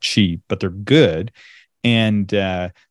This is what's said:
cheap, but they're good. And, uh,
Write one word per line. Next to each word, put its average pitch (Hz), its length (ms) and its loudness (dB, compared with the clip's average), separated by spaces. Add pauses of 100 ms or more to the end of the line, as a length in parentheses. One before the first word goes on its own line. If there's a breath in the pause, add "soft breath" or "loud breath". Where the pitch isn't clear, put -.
cheap, 87 480 0
but - 100 -4
they're 95 120 -4
good. 101 600 2 (540 loud breath)
And, 107 500 0
uh, 92 360 -2 (200 soft breath)